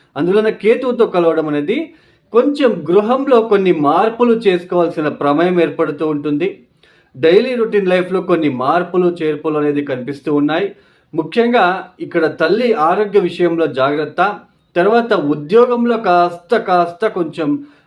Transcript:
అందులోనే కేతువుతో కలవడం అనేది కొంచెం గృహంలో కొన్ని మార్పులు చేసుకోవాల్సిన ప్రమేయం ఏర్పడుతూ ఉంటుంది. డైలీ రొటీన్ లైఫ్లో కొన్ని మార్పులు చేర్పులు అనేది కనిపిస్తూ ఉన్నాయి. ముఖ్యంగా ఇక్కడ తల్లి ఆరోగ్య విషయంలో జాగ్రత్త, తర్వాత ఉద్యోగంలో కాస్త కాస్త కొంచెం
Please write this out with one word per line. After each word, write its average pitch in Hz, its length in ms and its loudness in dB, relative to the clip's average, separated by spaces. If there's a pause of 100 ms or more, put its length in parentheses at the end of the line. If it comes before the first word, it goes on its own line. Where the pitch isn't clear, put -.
(160)
అందులోనే 202 360 0
కేతువుతో 233 540 0
కలవడం 160 420 0
అనేది 151 460 -4 (380)
కొంచెం 247 580 0
గృహంలో 233 520 2
కొన్ని 196 300 2
మార్పులు 214 600 2
చేసుకోవాల్సిన 175 760 -2
ప్రమేయం 165 540 0
ఏర్పడుతూ 156 440 -2
ఉంటుంది. 151 600 -4 (500)
డైలీ 202 380 4
రొటీన్ 208 340 0
లైఫ్లో 180 340 0
కొన్ని 160 260 0
మార్పులు 170 720 0
చేర్పులు 151 360 -2
అనేది 143 260 -2
కనిపిస్తూ 135 500 -6
ఉన్నాయి. 156 380 0 (420)
ముఖ్యంగా 190 840 0
ఇక్కడ 160 400 -2
తల్లి 220 320 2
ఆరోగ్య 190 480 0
విషయంలో 170 460 0
జాగ్రత్త, 147 720 -2 (360)
తర్వాత 220 360 2
ఉద్యోగంలో 196 840 0
కాస్త 175 600 0
కాస్త 180 500 0
కొంచెం 151 580 -4 (220)